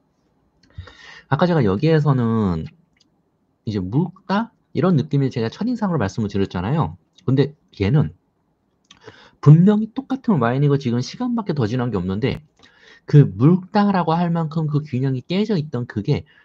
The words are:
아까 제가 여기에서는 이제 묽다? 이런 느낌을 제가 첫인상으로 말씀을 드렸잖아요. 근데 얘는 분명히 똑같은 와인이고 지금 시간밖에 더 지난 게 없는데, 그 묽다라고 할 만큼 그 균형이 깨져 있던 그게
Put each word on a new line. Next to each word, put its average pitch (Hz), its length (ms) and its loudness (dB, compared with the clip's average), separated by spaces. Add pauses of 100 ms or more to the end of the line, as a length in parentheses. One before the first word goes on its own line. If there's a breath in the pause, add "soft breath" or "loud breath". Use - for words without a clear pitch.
(1300 loud breath)
아까 147 180 0
제가 165 180 2
여기에서는 113 1000 0 (1000)
이제 104 160 -6
묽다? 185 720 -4 (200)
이런 170 240 0
느낌을 139 340 0
제가 113 180 -4
첫인상으로 202 500 -4
말씀을 104 300 -2
드렸잖아요. 98 680 -2 (300)
근데 135 280 0 (260)
얘는 101 340 0 (1300 loud breath)
분명히 202 540 6
똑같은 262 460 -2
와인이고 135 380 2
지금 123 220 -2
시간밖에 233 540 -6
더 127 120 0
지난 120 240 -4
게 104 60 -4
없는데, 95 480 -4 (600 soft breath)
그 - 120 2 (200)
묽다라고 180 760 2
할 175 160 0
만큼 160 360 -4
그 147 160 -2
균형이 131 400 -4
깨져 208 340 -2
있던 131 300 -6
그게 104 380 -4 (200 soft breath)